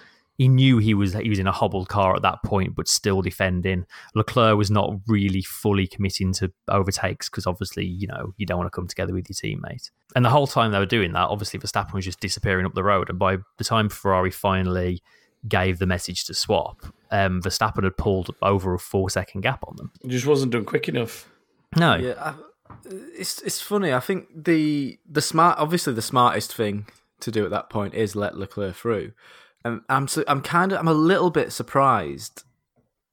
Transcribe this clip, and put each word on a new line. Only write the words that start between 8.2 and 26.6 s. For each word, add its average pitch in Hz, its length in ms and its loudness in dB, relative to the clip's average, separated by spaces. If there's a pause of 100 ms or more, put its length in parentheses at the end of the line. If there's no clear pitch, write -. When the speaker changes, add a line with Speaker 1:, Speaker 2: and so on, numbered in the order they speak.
Speaker 1:
you 104 80 -6
don't 87 140 -2
wanna 90 120 -2
come 92 180 -8
together 92 260 -6
with 92 160 -6
your 95 60 -10
teammate. - 540 -8 (260)
And 123 80 2
the 117 60 4
whole 143 160 4
time 113 260 2
they 98 60 2
were 98 80 2
doing 95 260 0
that, 87 160 2
obviously 104 320 -6
Verstappen - 340 -4
was 95 100 -2
just 92 160 -8
disappearing 95 460 0
up 87 80 -4
the 92 100 -2
road. 98 240 2
And 90 100 -6
by 95 200 2 (200)
the 104 60 -6
time 110 240 2
Ferrari 95 420 2
finally 90 720 0 (460)
gave 92 300 2
the 92 80 0
message 90 400 -2
to 80 80 -10
swap, - 500 -2 (260)
um, 95 300 2
Verstappen 98 440 -2
had 92 120 0
pulled 95 460 0
over 95 320 2
a 90 40 -2
four-second 95 640 -2
gap 127 260 -2
on - 80 -16
them. - 160 -14 (100)
Speaker 2:
It 127 60 -10
just 123 180 -2
wasn't 135 260 4
done 117 120 0
quick - 240 -2
enough. 120 400 -4 (480)
Speaker 1:
No. 160 200 6
Speaker 3:
Yeah, 123 220 -2
I, 151 160 -6 (560)
it's, 190 520 -10
it's - 180 -6
funny. 196 320 0
I 127 80 2
think - 260 -4 (180)
the, 151 540 0 (100)
the 147 120 -2
smart, 160 380 4
obviously 156 340 0
the 110 100 -2
smartest 120 520 2
thing 104 320 -2 (340)